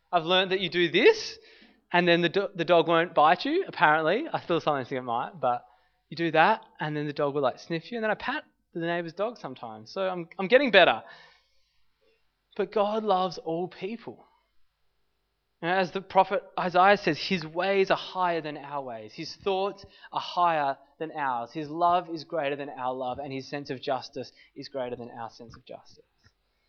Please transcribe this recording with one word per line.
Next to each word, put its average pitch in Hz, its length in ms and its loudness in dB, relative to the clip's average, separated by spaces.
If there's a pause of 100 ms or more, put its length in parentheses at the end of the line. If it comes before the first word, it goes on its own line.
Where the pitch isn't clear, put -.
(140)
I've 175 100 2
learned 185 280 2
that 190 100 0
you 175 80 -2
do 175 200 2
this, 285 480 4 (540)
and 175 160 4
then 170 140 6
the 170 80 2
do-, 196 260 -2
the 165 80 -2
dog 165 240 4
won't 170 260 2
bite 160 300 6
you, 330 240 -2
apparently. 160 640 2
I - 80 -4
still 165 220 -2
sometimes 139 260 -2
think 135 120 -6
it 127 40 -8
might, 135 380 -4
but 123 240 -2 (440)
you 160 60 -14
do 165 160 -2
that, 165 300 6 (180)
and 151 160 -4
then 151 100 -4
the 151 60 -4
dog 143 220 -2
will, 147 80 -2
like, 127 180 0
sniff - 320 -8
you, 240 60 -6
and 220 80 -6
then 214 60 0
I 196 40 0
pat - 300 -6 (300)
the 170 60 -6
neighbour's 170 320 -4
dog 220 260 -4
sometimes. 113 500 -14
So 190 180 -4
I'm, 180 300 -6
I'm 190 100 -4
getting 262 220 6
better. 170 320 8 (1500)
But 196 160 -4
God 214 320 0
loves 185 360 0
all 165 280 -4
people. 190 600 -12 (1300)
You 165 80 -6
know, 175 60 0
as 185 160 0
the 196 120 -6
prophet 190 420 2 (140)
Isaiah 180 400 6
says, 185 200 0
"His 165 300 -4
ways 190 420 0
are 160 80 2
higher 175 440 -2
than 151 160 -8
our 143 260 -8
ways. 113 280 -12
His - 220 -12 (100)
thoughts 196 400 -2 (300)
are - 80 -4
higher 156 560 0 (220)
than 160 140 -8
ours. 127 380 -4
His 156 160 -8
love 170 460 0
is 151 120 -10
greater 147 300 -4
than 143 140 -8
our 127 240 -6
love, 127 240 -6
and 135 160 -10
his 135 160 -10
sense 147 220 -8
of 127 100 -10
justice - 500 -8 (240)
is 139 140 -16
greater 123 260 -8
than 120 140 -12 (100)
our 113 120 -10
sense 113 260 -20
of - 80 -20
justice." - 400 -20 (640)